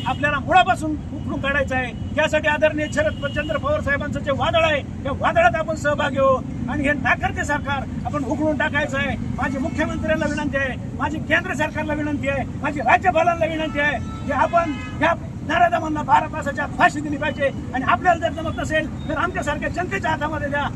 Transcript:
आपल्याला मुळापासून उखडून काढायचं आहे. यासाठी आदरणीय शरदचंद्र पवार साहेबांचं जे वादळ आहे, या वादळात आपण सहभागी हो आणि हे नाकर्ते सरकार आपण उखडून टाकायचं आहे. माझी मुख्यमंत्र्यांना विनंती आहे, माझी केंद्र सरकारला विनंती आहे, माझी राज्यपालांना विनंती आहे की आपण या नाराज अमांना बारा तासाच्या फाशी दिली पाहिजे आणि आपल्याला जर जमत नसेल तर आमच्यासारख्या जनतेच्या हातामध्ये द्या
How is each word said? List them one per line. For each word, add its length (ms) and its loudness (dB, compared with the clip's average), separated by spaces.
आपल्याला 320 0
मुळापासून 520 4
उखडून 480 -6
काढायचं 360 0
आहे. 160 -2
यासाठी 300 2
आदरणीय 480 2
शरदचंद्र 600 0
पवार 240 0
साहेबांचं 380 -2
जे 120 0
वादळ 320 2
आहे, 160 2
या 140 -2
वादळात 360 6
आपण 200 -2
सहभागी 440 0
हो 160 6
आणि 140 -2
हे 100 2
नाकर्ते 520 0
सरकार 380 -2
आपण 180 -2
उखडून 340 0
टाकायचं 400 0
आहे. 180 0
माझी 200 -2
मुख्यमंत्र्यांना 720 0
विनंती 280 -2
आहे, 180 0
माझी 200 -2
केंद्र 340 0
सरकारला 400 -2
विनंती 360 -2
आहे, 140 -2
माझी 180 -2
राज्यपालांना 680 2
विनंती 340 -2
आहे 180 0
की 60 -4
आपण 420 2
या 120 4
नाराज 260 4
अमांना 280 -2
बारा 320 4
तासाच्या 320 -4
फाशी 220 4
दिली 180 -4
पाहिजे 320 0
आणि 140 -2
आपल्याला 400 2
जर 140 -4
जमत 180 -4
नसेल 500 -2
तर 80 -2
आमच्यासारख्या 520 -2
जनतेच्या 420 -2
हातामध्ये 380 -2
द्या 260 -2